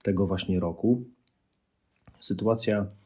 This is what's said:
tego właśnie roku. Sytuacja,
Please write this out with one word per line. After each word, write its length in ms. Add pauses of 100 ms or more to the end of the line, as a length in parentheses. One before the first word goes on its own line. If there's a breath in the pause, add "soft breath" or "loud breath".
tego 240
właśnie 340
roku. 440 (1160)
Sytuacja, 640 (200)